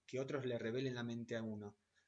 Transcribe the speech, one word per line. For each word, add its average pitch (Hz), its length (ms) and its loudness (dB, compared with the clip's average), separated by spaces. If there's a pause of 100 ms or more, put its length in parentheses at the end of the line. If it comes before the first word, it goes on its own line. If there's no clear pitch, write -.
que 127 140 0
otros 139 240 0
le 123 120 2
revelen 123 380 2
la 120 80 0
mente 117 320 -2
a 113 80 0
uno. 104 320 -4 (320)